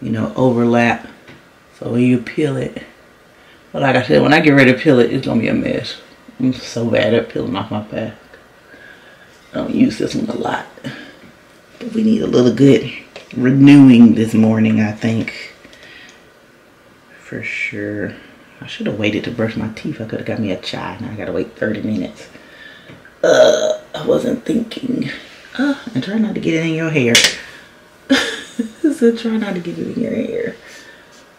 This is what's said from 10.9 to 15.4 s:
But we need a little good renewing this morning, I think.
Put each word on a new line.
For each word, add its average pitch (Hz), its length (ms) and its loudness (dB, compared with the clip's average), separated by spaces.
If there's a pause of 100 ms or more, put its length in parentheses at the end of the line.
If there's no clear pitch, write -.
But 247 140 -12
we - 100 -2
need 110 200 2
a - 40 -2
little 123 260 4
good 131 380 4 (460)
renewing 131 800 8
this 110 180 0
morning, 110 480 4
I 104 100 0
think. - 600 -6 (1800)